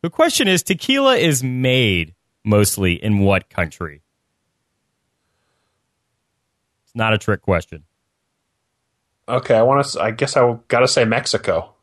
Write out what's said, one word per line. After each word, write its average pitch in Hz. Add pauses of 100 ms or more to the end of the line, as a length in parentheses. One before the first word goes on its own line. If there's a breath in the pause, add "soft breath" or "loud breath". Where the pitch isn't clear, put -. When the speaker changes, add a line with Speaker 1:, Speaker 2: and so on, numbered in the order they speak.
Speaker 1:
The 170
question 311
is, 185
tequila 269
is 147
made 127 (280)
mostly 101
in 104
what 98
country? 78 (2750)
It's -
not 110
a 107
trick 101
question. 82 (1500)
Speaker 2:
Okay, 120
I 110
wanna 135
s-, -
I 110
guess 131
I 120 (100)
gotta 123
say 123
Mexico. 101